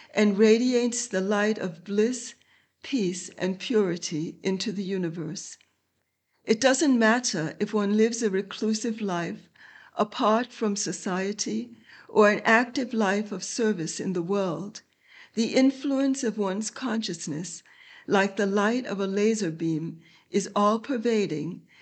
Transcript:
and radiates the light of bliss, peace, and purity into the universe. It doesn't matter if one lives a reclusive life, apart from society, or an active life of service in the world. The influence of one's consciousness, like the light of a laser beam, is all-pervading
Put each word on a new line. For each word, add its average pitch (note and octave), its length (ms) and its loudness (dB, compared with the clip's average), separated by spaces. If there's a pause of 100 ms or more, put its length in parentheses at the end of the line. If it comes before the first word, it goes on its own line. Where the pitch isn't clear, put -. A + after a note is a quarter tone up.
(140)
and G#3 240 4
radiates A#3+ 720 4
the F#3+ 140 -2
light G#3 360 0
of E3 280 -8
bliss, A3 500 0 (480)
peace, F#3+ 540 -2
and F#3 200 -4
purity F3 840 -2
into F#3+ 300 -2
the G3 100 -6
universe. E3+ 760 -6 (840)
It A3 160 2
doesn't C4+ 400 4
matter A3 580 2
if G#3+ 160 -4
one G#3 220 0
lives A#3 260 4
a A3 80 2
reclusive G#3+ 720 -2
life, F#3 500 -4 (480)
apart A3 540 2
from G#3 240 -2
society, G3+ 960 -4 (380)
or G#3 200 6
an G#3 140 2
active A#3+ 500 2
life G#3 380 0
of F#3+ 140 -8
service F#3+ 540 -2
in G3 120 -4
the F3+ 100 -2
world. F#3+ 600 -4 (540)
The A3+ 200 0
influence C4+ 680 2
of A3 160 -2
one's G3+ 320 -2
consciousness, G3 960 -6 (420)
like G3 300 2
the G#3 100 0
light G#3 400 0
of F#3+ 140 -6
a G3 80 -2
laser G3+ 440 0
beam, D#3+ 500 -4 (280)
is F#3+ 240 -2
all-pervading G#3 1080 0 (200)